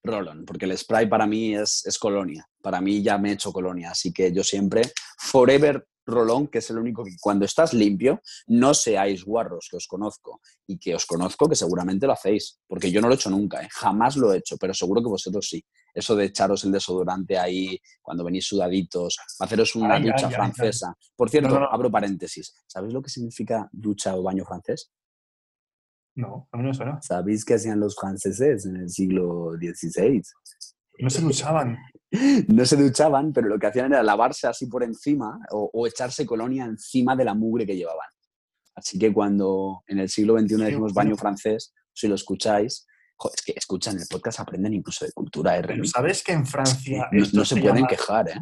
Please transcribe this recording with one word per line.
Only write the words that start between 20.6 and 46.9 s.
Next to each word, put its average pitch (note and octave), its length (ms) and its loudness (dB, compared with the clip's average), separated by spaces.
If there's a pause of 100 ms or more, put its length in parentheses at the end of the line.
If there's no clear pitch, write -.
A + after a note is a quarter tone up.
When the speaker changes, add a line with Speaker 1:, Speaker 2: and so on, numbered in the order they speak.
Speaker 2:
ay. - 200 -20
Speaker 1:
Por A#2 160 2
cierto, C#3+ 180 4
Speaker 2:
No, C3+ 60 4
no, C#3 60 4
no. C3+ 100 0
Speaker 1:
abro A#2+ 180 0
paréntesis. G2 640 -4 (140)
¿Sabéis G2+ 260 -8
lo C3+ 80 -6
que C3+ 80 -14
significa A#2 600 -6
ducha G2+ 440 -4
o F#2 60 -2
baño F#2 240 -2
francés? F#2+ 460 -8 (1200)
Speaker 2:
No, G#2+ 380 -10
a A#2+ 60 -10
mí B2 60 -4
no C3+ 60 -2
me C3+ 60 -2
suena. C3+ 260 -6
Speaker 1:
¿Sabéis G2+ 440 -4
qué A#2+ 80 2
hacían G#2+ 260 0
los G#2 160 -2
franceses G2 680 -2
en F#2 100 -6
el F2+ 140 -8
siglo F2 680 -2
dieciséis? E3 760 -2 (680)
Speaker 2:
No B2+ 100 0
se E3 120 0
duchaban. C#3+ 640 0
Speaker 1:
<laughs> - 40 -20 (640)
No A#2 160 8
se D3+ 100 6
duchaban, C#3+ 560 4
pero A#2 160 2
lo G#2 100 2
que G#2 100 0
hacían B2 260 2
era B2 100 6
lavarse A2 420 2
así B2 220 -2
por A#2+ 160 -4
encima A#2+ 560 -4 (120)
o, G#2 200 -2
o A#2 160 -2
echarse B2+ 380 -4
colonia A#2+ 400 -4
encima B2+ 500 0
de B2+ 80 2
la G#2 100 2
mugre A2+ 320 0
que F#2+ 120 -4
llevaban. E2 320 -8 (640)
Así - 240 -8
que G#2+ 140 4
cuando G2 760 0
en G2 120 -2
el F#2+ 100 -2
siglo G#2+ 240 2
veintiuno A2 320 2
Speaker 2:
Qué G#2 60 0
Speaker 1:
decimos G#2 220 -2
Speaker 2:
bueno. G#2 180 2
Speaker 1:
baño G#2 60 -2
francés, G#2 560 -4 (200)
si A2 160 -2
lo G2+ 60 2
escucháis, G#2 680 -2 (300)
jo, - 180 -8
es - 80 -6
que - 140 -8
escuchan G2 420 -6
el E2+ 140 -8
podcast, G#2+ 300 -6
aprenden G2+ 320 -4
incluso - 320 -6
de - 80 -10
cultura, - 440 0
¿eh, F2 40 0
Speaker 2:
Pero - 140 -4
Speaker 1:
Remy? - 120 -2
Speaker 2:
¿sabes D#3 340 0
que F#3 120 -2
en D3 120 2
Francia C3 680 -2